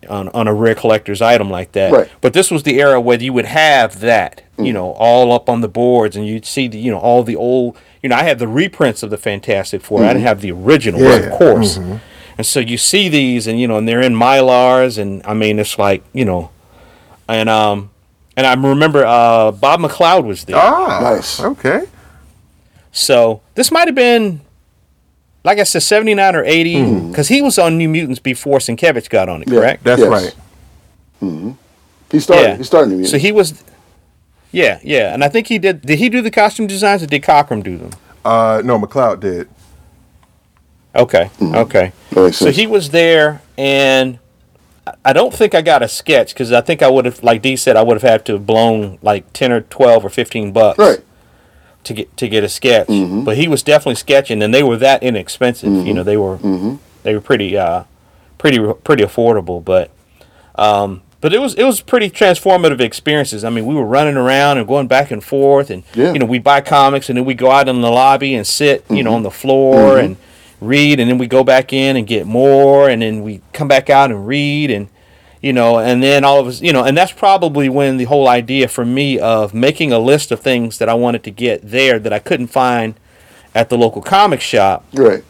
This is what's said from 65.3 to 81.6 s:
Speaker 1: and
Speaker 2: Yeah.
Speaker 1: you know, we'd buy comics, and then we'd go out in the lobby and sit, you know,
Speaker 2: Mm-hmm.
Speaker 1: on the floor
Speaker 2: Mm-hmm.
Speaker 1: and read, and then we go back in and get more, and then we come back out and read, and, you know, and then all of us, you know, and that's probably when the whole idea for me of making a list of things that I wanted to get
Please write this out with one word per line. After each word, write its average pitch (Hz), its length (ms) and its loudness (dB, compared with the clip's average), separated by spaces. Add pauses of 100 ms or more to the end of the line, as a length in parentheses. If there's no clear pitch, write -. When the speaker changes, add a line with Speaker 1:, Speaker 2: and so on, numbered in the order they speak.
Speaker 1:
and 92 140 -12 (120)
Speaker 2:
Yeah. 139 160 0
Speaker 1:
you 147 80 -2
know, 127 60 0
we'd 117 180 -4
buy 143 160 4
comics, 139 480 0
and 123 100 -4
then 123 60 -2
we'd 131 140 -4
go 123 120 2
out 135 200 4
in 127 100 -2
the 117 120 0
lobby 135 440 2
and 104 100 -6
sit, 139 440 0
you 113 140 -2
know, 113 80 -2
Speaker 2:
Mm-hmm. 117 40 0
Speaker 1:
on 113 80 -4
the 95 80 -8
floor 135 440 0
Speaker 2:
Mm-hmm. 135 300 4
Speaker 1:
and 95 120 -8 (420)
read, 143 400 2
and 120 100 0
then 127 80 0
we 123 80 -2
go 127 180 2
back 131 300 2
in 135 240 0
and 113 80 -4
get 101 220 -4
more, 139 600 4
and 117 140 0
then 110 220 -4
we 104 180 -12 (100)
come 147 160 -6
back 135 220 2
out 135 220 4
and 101 160 -8
read, 143 420 -4
and, 104 180 -4 (540)
you 139 100 -2
know, 117 280 2
and 123 240 0
then 139 200 2
all 139 160 4
of 131 60 0
us, 123 160 -12
you 165 100 0
know, 127 120 2
and 135 120 0
that's 185 160 0
probably 170 560 0
when 135 300 -2
the 127 60 -4
whole 135 240 2
idea 123 400 0
for 120 180 -6
me 131 320 -2
of 110 380 -2
making 143 360 0
a 117 60 2
list 139 340 0
of - 80 -6
things 120 380 -4
that 110 100 -2
I 113 60 0
wanted 120 300 -2
to 107 80 -14
get 110 360 -4